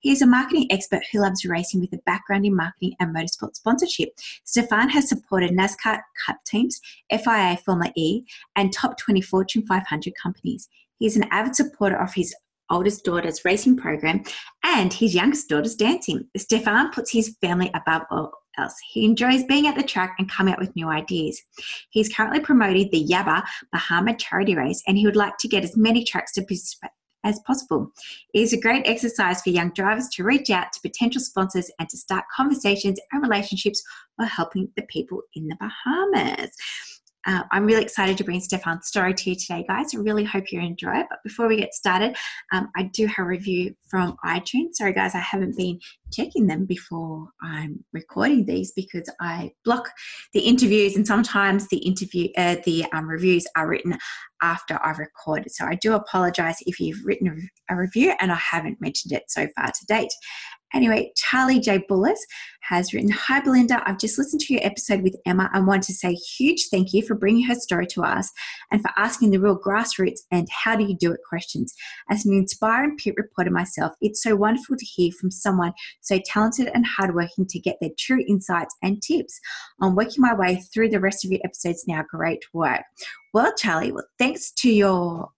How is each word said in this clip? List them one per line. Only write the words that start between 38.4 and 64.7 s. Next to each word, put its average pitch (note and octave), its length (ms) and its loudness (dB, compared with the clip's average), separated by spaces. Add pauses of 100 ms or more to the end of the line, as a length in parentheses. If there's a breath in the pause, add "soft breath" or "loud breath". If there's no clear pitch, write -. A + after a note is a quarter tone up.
Stefan's F3 480 -4
story F#3 260 0
to F#3 160 -4
you F3+ 60 -2
today, E3+ 320 -6
guys. C4 260 -2
I A3+ 40 -6
really G#3 260 0
hope G3 260 -4
you F3+ 80 -6
enjoy F3 380 -4
it. - 120 -2
But - 140 -12
before A3+ 240 -2
we A3 100 4
get - 160 -2
started, G3+ 440 0 (360 loud breath)
um, F#3 240 -2
I F#3 160 -2
do G#3+ 140 0
have G3+ 180 -2
a F3 40 -4
review F#3 480 -2 (120)
from F3+ 360 0
iTunes. G#3+ 480 -2
Sorry, G3+ 200 -2
guys, F#3+ 220 0
I F3+ 60 -2
haven't F#3 360 -4
been F3+ 220 -4 (340 loud breath)
checking B3+ 360 0
them F3 180 -2
before E3 600 -8 (120)
I'm D#3 520 -10
recording G#3+ 520 0
these F#3 280 -4
because - 360 -8 (120)
I E3+ 320 -8 (120)
block B3 240 0 (460 loud breath)
the G#3 60 4
interviews, G#3+ 560 4
and G#3 100 2
sometimes G3+ 640 2
the F3+ 80 0
interview, F#3 600 -2
uh, F3 280 2
the, E3 280 0
um, D#3+ 160 -4
reviews F3 460 2
are D#3+ 140 0
written E3+ 280 -2 (460 loud breath)
after E3 420 -2
I've D#3+ 140 -2
recorded. - 540 -6
So E3+ 120 -8
I D#3+ 120 -2
do G#3+ 160 2
apologize F3+ 720 0
if - 180 -6
you've E3+ 240 -6
written F#3 440 -2 (200)
a, F3+ 60 -2
a - 20 -4
review A3 420 2
and F#3 140 0
I E3 80 -2 (100)
haven't D#3+ 300 -4
mentioned - 320 -6
it - 180 -6
so D3+ 240 -2
far - 120 -4
to - 200 -8
date. - 260 0 (600 loud breath)
Anyway, A#3+ 420 2
Charlie C4 440 2
J G3 280 2
Bullis G#3 280 4 (460 loud breath)
has F3+ 320 -2
written, G#3 160 2
"Hi, C4 300 0
Belinda. B3+ 440 4
I've F#3+ 140 -2
just - 200 -2
listened C#4+ 220 -2
to - 140 0
your - 100 2
episode - 380 0